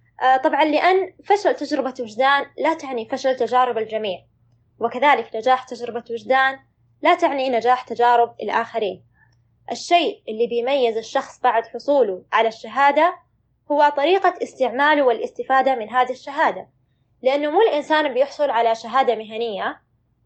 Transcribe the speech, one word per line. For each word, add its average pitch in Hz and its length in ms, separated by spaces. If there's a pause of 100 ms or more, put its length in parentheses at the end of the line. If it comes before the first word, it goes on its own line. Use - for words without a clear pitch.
(220)
آه، 262 140
طبعًا 294 280
لأن 349 500 (100)
فشل 381 300
تجربة 262 460
وجدان 254 460 (120)
لا 294 160
تعني 269 340
فشل 262 280
تجارب 247 420
الجميع، 214 400 (640)
وكذلك 233 560
نجاح 247 280
تجربة 233 460
وجدان 262 480 (440)
لا 320 120
تعني 285 360
نجاح 247 320
تجارب 240 600
الآخرين. 220 600 (680)
الشيء 311 560
اللي 226 180
بيميز 240 500
الشخص - 440
بعد 226 260
حصوله 233 560 (100)
على 220 160
الشهادة 277 680 (560)
هو 294 240
طريقة 349 460
استعماله 285 600
والاستفادة 262 720
من 214 160
هذه 254 200
الشهادة، 262 580 (540)
لأنه 285 280
مو 339 100
الإنسان 302 540
بيحصل 277 360
على 226 240
شهادة 233 400
مهنية 220 680 (440)